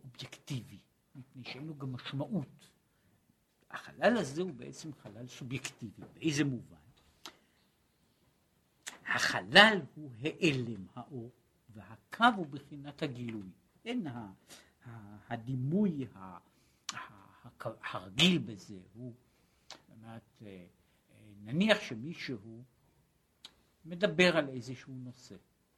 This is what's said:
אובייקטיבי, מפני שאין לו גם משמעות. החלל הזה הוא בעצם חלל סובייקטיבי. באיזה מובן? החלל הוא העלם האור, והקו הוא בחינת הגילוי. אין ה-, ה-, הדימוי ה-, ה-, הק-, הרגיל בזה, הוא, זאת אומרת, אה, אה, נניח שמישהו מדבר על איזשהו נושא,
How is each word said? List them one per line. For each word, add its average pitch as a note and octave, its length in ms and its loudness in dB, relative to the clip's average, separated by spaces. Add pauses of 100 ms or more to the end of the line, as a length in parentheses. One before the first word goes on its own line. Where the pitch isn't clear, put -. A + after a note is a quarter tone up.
אובייקטיבי, A2+ 720 -10 (360)
מפני B2+ 300 -16
שאין C3+ 220 -10
לו D#3 120 -10
גם C3+ 140 -6
משמעות. C#3 760 -4 (1040)
החלל - 460 4
הזה D3+ 260 0
הוא F#3 100 -4
בעצם C#3 400 -12
חלל A2+ 360 -14
סובייקטיבי. - 760 -8 (120)
באיזה D3 300 2
מובן? B2+ 340 -4 (2250)
החלל F3+ 720 8 (140)
הוא D3+ 160 -12 (100)
העלם B2 720 0
האור, B2 360 -10 (380)
והקו G#2+ 560 -4 (120)
הוא F3 100 -2
בחינת C#3+ 560 -10
הגילוי. A#2 480 -4 (340)
אין A3+ 220 -4
ה-, A2+ 260 -8 (540)
ה-, G#2+ 300 -16 (120)
הדימוי C3 880 2
ה-, F#2 240 -12 (540)
ה-, - 60 -10 (460)
הק-, - 220 -12 (160)
הרגיל A2 560 2
בזה, G#2 400 -10 (140)
הוא, A#2 220 -14 (540)
זאת - 220 -20
אומרת, A2+ 520 -18
אה, A2 40 -14
אה, - 680 -20 (280)
נניח F3+ 360 6
שמישהו A#2 840 -8 (1200)
מדבר E3+ 520 6
על D3 120 4
איזשהו C3 460 -10
נושא, B2 400 -14 (440)